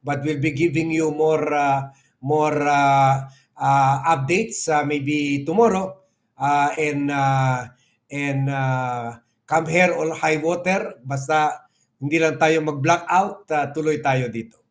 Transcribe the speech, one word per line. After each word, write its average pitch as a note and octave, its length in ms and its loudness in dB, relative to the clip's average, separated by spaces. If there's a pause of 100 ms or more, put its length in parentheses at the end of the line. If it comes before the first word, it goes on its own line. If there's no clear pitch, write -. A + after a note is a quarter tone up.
But C#3 160 -4
we'll D3 160 -4
be C#3+ 160 -2
giving D#3+ 400 0
you D#3+ 160 0
more, D3+ 400 0
uh, C#3 400 0 (320)
more, D3+ 320 0
uh, C#3 720 2 (320)
uh, C3+ 380 2 (100)
updates, E3 640 0
uh, D3 160 0
maybe C#3+ 560 -2
tomorrow. F#3+ 560 0 (400)
Uh, C#3+ 400 2
and, C#3+ 320 -2
uh, C3+ 560 0 (400)
and, C#3 400 -2
uh, B2+ 720 -4 (320)
come D#3+ 160 2
here F3 240 4
or D#3 240 -2
high D#3 240 0
water, F3 640 -2
basta D3+ 640 -2 (320)
hindi D3+ 240 0
lang D3 160 0
tayo D#3+ 240 4
mag-blackout, E3+ 880 0
uh, D3 240 0
tuloy D#3 240 0
tayo C3 320 0
dito. A2+ 400 -12